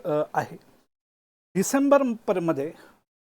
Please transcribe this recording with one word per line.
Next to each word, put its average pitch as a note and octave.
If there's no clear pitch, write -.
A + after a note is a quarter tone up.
अ, D3+
आहे. D#3+
डिसेंबर C#4
पर-, F#3
मध्ये D#3+